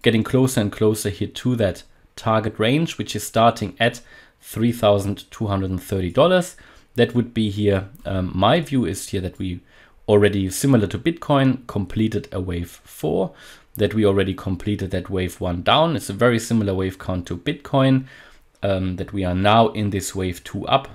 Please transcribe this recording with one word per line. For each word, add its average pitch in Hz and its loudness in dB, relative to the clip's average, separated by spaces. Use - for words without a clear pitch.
Getting 113 2
closer 127 2
and 104 -2
closer 110 0
here 101 -6
to - -4
that 101 -2
target 110 -2
range, 143 0
which - -8
is 107 -6
starting 113 0
at 120 2
three 117 -2
thousand 104 0
two - -6
hundred 95 -2
and 92 -4
thirty 92 -4
dollars. 175 2
That 120 2
would 117 0
be 110 0
here, 98 0
um, 92 -4
my 110 4
view 135 -2
is 90 -6
here 98 -4
that 90 -8
we 90 -8
already, 104 4
similar 113 2
to 101 -6
Bitcoin, 135 0
completed 107 -4
a 98 -6
wave 87 -8
four, - -4
that 101 0
we 107 2
already 98 2
completed 95 -4
that 90 -4
wave 92 -4
one 87 -4
down. 151 2
It's 101 -6
a - -8
very 113 2
similar 107 0
wave 95 -4
count 90 -6
to 90 -8
Bitcoin, 135 0
um, 92 0
that 90 -10
we 98 -4
are 90 0
now 104 6
in 104 -2
this 95 -4
wave 92 -4
two - -8
up. 135 0